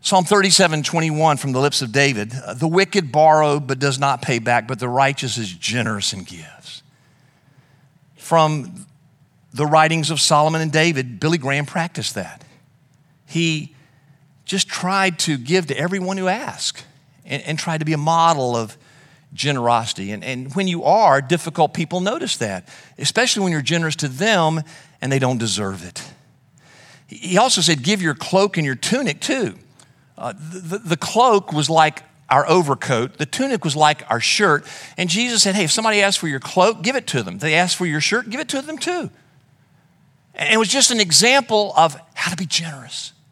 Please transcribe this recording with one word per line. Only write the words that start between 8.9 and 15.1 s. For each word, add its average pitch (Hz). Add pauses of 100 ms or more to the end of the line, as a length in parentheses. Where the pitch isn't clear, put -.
the 143
writings 156
of 156
Solomon 156
and 160
David, 139
Billy 160
Graham 139
practiced -
that. - (840)
He 160 (680)
just 190
tried 190